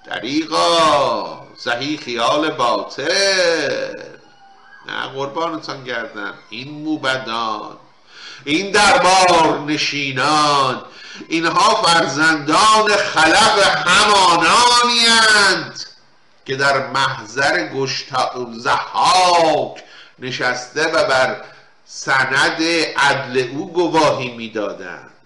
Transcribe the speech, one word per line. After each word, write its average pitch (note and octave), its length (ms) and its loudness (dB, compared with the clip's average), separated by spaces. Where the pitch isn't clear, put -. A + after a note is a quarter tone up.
دریغا، D3+ 1400 0
زهی B2 380 -4
خیال C#3 540 -2
باطل. D#3 1400 -2
نه A2 280 -8
قربانتان C#3+ 720 -8
گردم، G#2+ 500 -10
این B2+ 200 -14
موبدان، B2+ 1040 -6
این F3 260 -2
دربار F#3 880 4
نشینان، C#3+ 1200 -2
اینها E3 540 2
فرزندان E3 1120 2
خلف G3 680 4
همانانی G#3+ 1200 4
اند G#3 760 2
که C3+ 100 -4
در C#3 300 0
محضر C3+ 840 -2
گشتا-، C3 760 -4
ضحاک D#3 1200 2
نشسته B2+ 680 -4
و D#3 220 0
بر C3 360 0
سند D3 760 -2
عدل C3 560 0
او E3 200 -10
گواهی D3+ 580 0
می‌دادند. F#2+ 800 -10